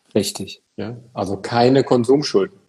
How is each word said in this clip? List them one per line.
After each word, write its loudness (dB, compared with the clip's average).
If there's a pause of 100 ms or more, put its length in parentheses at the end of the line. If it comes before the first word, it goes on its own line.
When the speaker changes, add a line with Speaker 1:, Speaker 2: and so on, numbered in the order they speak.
(140)
Speaker 1:
Richtig. -4 (140)
Speaker 2:
Ja, -10 (180)
also -6
keine 2
Konsumschulden. 2 (120)